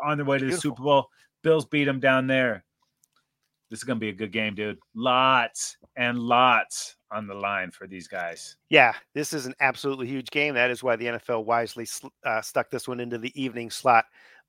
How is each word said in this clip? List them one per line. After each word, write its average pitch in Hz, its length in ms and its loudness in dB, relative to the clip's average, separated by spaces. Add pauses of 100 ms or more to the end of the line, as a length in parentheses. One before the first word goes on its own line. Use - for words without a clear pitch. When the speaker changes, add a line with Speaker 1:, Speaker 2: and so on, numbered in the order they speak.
Speaker 1:
on 147 140 0
their 143 80 -4
way 139 120 2
to 135 60 -2
the 135 60 -2
Speaker 2:
Beautiful. 151 200 -2
Speaker 1:
Super 127 120 -10
Bowl. 139 280 4 (320)
Bills 160 240 4
beat 147 220 0
'em 135 120 -2
down 131 280 4
there. 127 360 0 (1040)
This 110 120 -12
is - 40 -12
gonna 120 140 -4
be 107 120 -4
a - 20 -10
good 95 200 -8
game, 107 220 -2
dude. 104 240 -6 (160)
Lots 127 840 2 (180)
and 123 220 -2
lots 120 800 2 (140)
on 107 160 -8
the 98 80 -12
line 98 360 -4
for - 160 -18
these 92 200 -16
guys. 85 500 -10 (120)
Speaker 2:
Yeah, 131 240 8 (220)
this 147 180 -4
is 139 140 -6
an 127 140 -8
absolutely 135 460 -2
huge 131 240 -8
game. 147 240 -2
That 123 160 2
is 120 120 -6
why 123 140 2
the 120 120 -6
N 117 60 -4
F 117 160 -10
L 113 120 -2
wisely 117 440 -2
sl-, - 220 -14 (160)
uh, 110 180 -2
stuck - 280 -4
this 131 160 -8
one 123 140 -8
into 120 160 -8
the 117 240 -10
evening 117 300 -6
slot 120 340 4 (440)